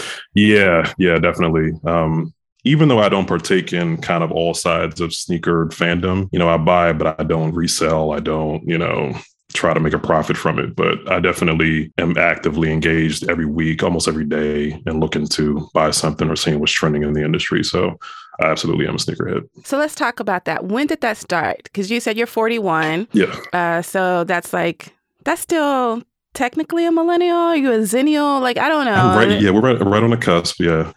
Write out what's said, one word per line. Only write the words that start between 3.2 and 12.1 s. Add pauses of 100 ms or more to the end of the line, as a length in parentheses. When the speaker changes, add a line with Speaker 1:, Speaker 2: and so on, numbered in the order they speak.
Speaker 1:
partake
in
kind
of
all
sides
of
sneaker
fandom,
you
know,
I
buy,
but
I
don't
resell.
I
don't,
you
know, (400)
try
to
make
a
profit
from
it,
but
I
definitely
am